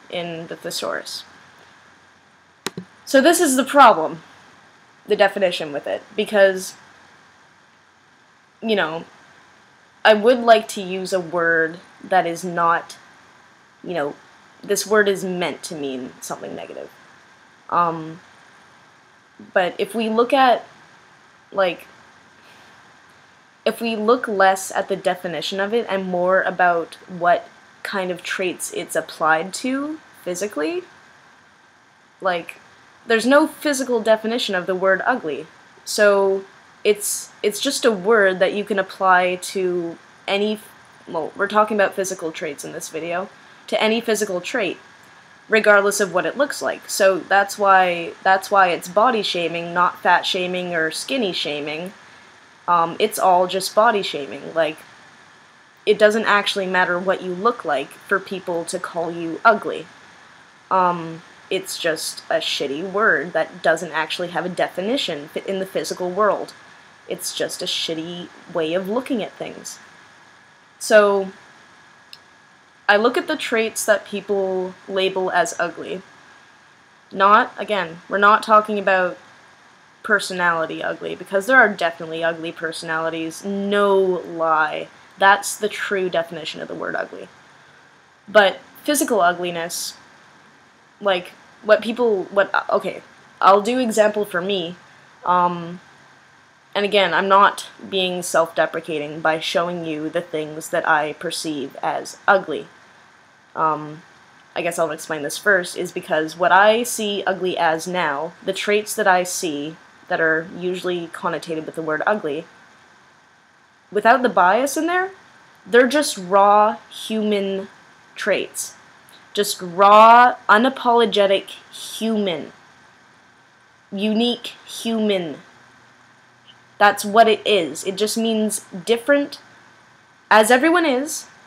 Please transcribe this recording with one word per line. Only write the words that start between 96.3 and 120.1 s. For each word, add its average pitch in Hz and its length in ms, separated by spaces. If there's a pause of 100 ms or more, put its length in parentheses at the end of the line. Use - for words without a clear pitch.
and 202 100
again, 190 300
I'm 190 120
not 196 400 (220)
being 185 320
self-deprecating 160 1000
by 160 180
showing 175 460
you 156 220
the 165 140
things 156 480
that 170 180
I 151 260
perceive 147 680
as 143 360 (100)
ugly. 185 400 (880)
Um, 156 480 (520)
I - 60
guess 170 160
I'll 165 140
explain 156 320
this 147 140
first, 185 380
is 180 160
because 160 460
what 175 140
I 214 320
see 208 420
ugly 185 320
as 165 300
now, 170 460 (120)
the 190 80
traits 208 420
that 208 120
I 180 160
see 160 540 (320)
that 170 120
are 160 340
usually 180 520
connotated 165 580
with - 100
the 160 60
word 156 240
ugly, 170 400 (1500)
without 226 300
the 247 80
bias 196 480
in 311 80
there, 359 260 (540)
they're 240 220
just 277 320
raw 202 580 (120)
human 202 800 (480)
traits. - 600 (580)
Just 202 260
raw, 214 760 (120)